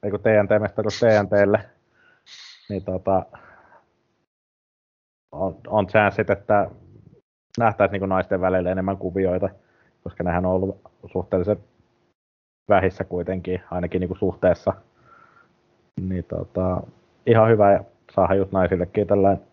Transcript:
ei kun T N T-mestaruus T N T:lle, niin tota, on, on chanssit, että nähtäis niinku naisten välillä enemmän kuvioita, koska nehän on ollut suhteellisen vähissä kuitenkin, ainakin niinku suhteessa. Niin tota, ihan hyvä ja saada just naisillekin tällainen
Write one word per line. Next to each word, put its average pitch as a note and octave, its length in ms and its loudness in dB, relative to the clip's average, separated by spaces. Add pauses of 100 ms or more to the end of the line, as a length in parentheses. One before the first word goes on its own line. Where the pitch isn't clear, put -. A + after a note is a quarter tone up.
ei G2+ 80 -6
kun G#2 80 -6
T - 60 -6
N G#2+ 220 4
T-mestaruus G#2+ 520 -2
T - 40 0
N G#2+ 260 4
T:lle, G2+ 400 2 (1000)
niin G2 160 -8
tota, F#2 400 -2 (2000)
on, F#2 360 -8
on G#2 200 0
chanssit, G#2 420 0
että G2+ 420 0 (840)
nähtäis G#2 340 0
niinku G2 140 -6
naisten F#2+ 360 -2
välillä F#2 300 0
enemmän F#2+ 260 -4
kuvioita, F#2 520 -4 (540)
koska - 200 -10
nehän F2 220 -2
on F#2 60 0
ollut F#2+ 300 -4 (300)
suhteellisen F#2 520 -4 (1040)
vähissä F#2+ 340 2
kuitenkin, F2+ 680 -6
ainakin F2+ 280 -4
niinku F2+ 160 -4
suhteessa. - 580 -2 (1300)
Niin F#2 220 -6
tota, F2+ 580 -4 (440)
ihan A2+ 240 6
hyvä G#2 240 6
ja F#2+ 100 2 (320)
saada F#2+ 200 2
just F#2+ 160 0
naisillekin F#2 560 0
tällainen G2 460 2